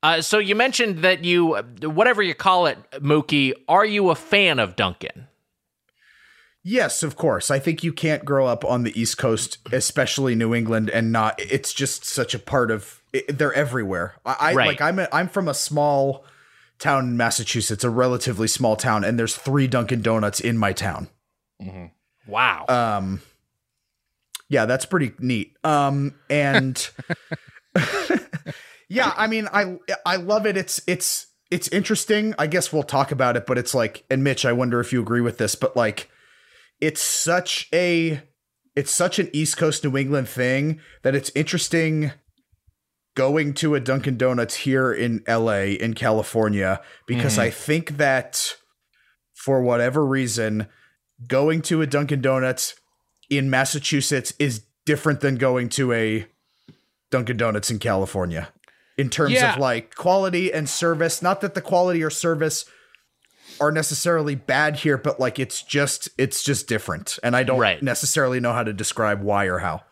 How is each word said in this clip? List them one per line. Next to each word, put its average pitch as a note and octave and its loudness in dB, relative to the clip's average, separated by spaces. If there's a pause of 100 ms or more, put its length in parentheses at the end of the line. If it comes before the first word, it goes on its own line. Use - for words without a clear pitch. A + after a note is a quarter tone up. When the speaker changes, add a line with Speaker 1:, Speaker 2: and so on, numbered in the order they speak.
Speaker 1:
Uh, D#3+ 2
so G#3 0
you G3+ 0
mentioned A3+ 0
that F3+ 4
you, F3 4
uh, G#2 -4 (200)
whatever G3+ 2
you F3 0
call F3+ 4
it, C#3 0 (220)
Mookie, C#3+ 2 (160)
are F#3 6
you G3+ 2
a D#3 4
fan F3+ 2
of F#2 0
Dunkin'? G2 -4 (1400)
Speaker 2:
Yes, F#3+ 0
of D3+ -4
course. B2+ 0
I C3+ 2
think E3 -2
you E3 -2
can't D3+ -2
grow C3+ 2
up A#2+ 0
on B2+ 2
the A2+ -2
East - -2
Coast, - 0 (140)
especially C3 0
New A2+ 2
England, A2 0
and A2+ 0
not, A2 0
it's C3+ -4
just - -4
such - -4
a A#2 -6
part A#2+ 0
of, G#2+ -6 (140)
i-, C3 0
they're D3 0
everywhere. A2 -2 (100)
I, B2+ -2
I D#3+ 2
Speaker 1:
Right. B2 4
Speaker 2:
like, F#2+ 0
I'm F3+ 2
a, F3+ -2
I'm F3 0
from F#3+ -2
a C#3 -2
small C#3+ 0 (540)
town C#3 2
in B2 -2
Massachusetts, A2+ 0
a B2 2
relatively A#2+ 0
small A2 2
town, G#2+ 0
and A2+ 0
there's A2+ -2
three C#3 0
Dunkin' A#2+ 0
Donuts G#2+ 0
in A#2 0
my G2+ 2
town. - -6 (540)
Speaker 3:
Mm-hmm. F#2 -12 (440)
Speaker 1:
Wow. G#2 0
Speaker 2:
Um, G#2+ 0 (1300)
yeah, A#2+ 2
that's B2+ -2
pretty D3 0
neat. B2 -2
Um, C#3+ 2 (120)
and C#3 0 (840)
<laughs> - -
Speaker 3:
<laughs> - -4
Speaker 2:
yeah, G#3+ 0
I A3 2
mean, A3 -2
I, F#3+ 0 (260)
I F3+ 2
love G3+ 0
it. G3 2
It's, - -4
it's, - -2 (240)
it's F3 -4
interesting. G#3+ 0
I D#3 0
guess E3+ -2
we'll D#3 0
talk C#3 0
about B2 2
it, A#2 -4
but B2 0
it's A#2+ -4
like, A2+ -2
and C3+ 2
Mitch, C3+ 0
I B2+ 4
wonder A#2+ 0
if A#2+ -4
you B2+ 2
agree A#2 0
with A#2 0
this, G#2 0
but, - -2
like, A2+ 0 (680)
it's D#3 -2
such - -2
a, E3 2 (540)
it's C#3+ -2
such F3+ 0
an F3 -2
East D3+ -2
Coast D#3 0
New C3+ -2
England C3+ 0
thing C3+ -2 (260)
that - 2
it's - -2
interesting D#3 0 (1040)
going C#3+ 2
to D3+ 0
a C#3 0
Dunkin' C3 -2
Donuts A#2+ 0
here C3 2
in A2+ -2
L A2+ 2
A, G2+ 0
in A2 -2
California, G#2+ 0 (240)
because A#2+ 0
Speaker 3:
Mm-hmm. A2 2
Speaker 2:
I A#2 2
think D3+ -4
that C3+ 0 (760)
for C3+ 0
whatever B2 2
reason, A2+ 0 (600)
going D3 2
to D#3+ 0
a D#3 2
Dunkin' C#3+ 0
Donuts C3 0 (560)
in C#3 0
Massachusetts C3+ 0
is B2+ -2 (200)
different D3 0
than C3+ 0
going B2 0
to B2+ 0
a A2 0 (840)
Dunkin' A#2+ -2
Donuts G#2+ 0
in A2 -2
California F#2+ -2 (500)
in C3+ 0
terms D3+ 0
Speaker 3:
Yeah. B3 4
Speaker 2:
of, D#3+ -4
like, B2 -2
quality F#3 0
and D3+ -2
service. E3 0
Not F#3 0
that G3 -6
the F#3 -4
quality F3+ 2
or D#3 -2
service D#3+ -2 (960)
are D3 4
necessarily D#3 0
bad C#3+ 0
here, C#3+ 2
but, C#3 -2
like, B2+ 0
it's - -6
just, - -2
it's - -2
just C#3 -2
different. F2+ -4
And A#2+ 0
I B2+ 2
don't C3 2
Speaker 1:
Right. G#2 2
Speaker 2:
necessarily C3 0
know A#2+ 0
how A#2 0
to A2 -2
describe G#2 -2
why G2+ 2
or F2+ 0
how. E2+ -4